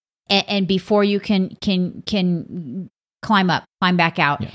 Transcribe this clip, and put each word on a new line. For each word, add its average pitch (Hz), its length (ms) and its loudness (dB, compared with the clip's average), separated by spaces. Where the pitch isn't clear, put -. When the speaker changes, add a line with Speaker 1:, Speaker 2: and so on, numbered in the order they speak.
Speaker 1:
a-, 196 200 0
and 196 160 0
before 196 380 2
you 202 160 0
can, 190 400 0
can, 185 460 -2
can 180 800 -4
climb 190 280 2
up, 147 140 0
climb 180 160 2
back 165 200 0
out. 143 220 2
Speaker 2:
Yeah. - 140 -8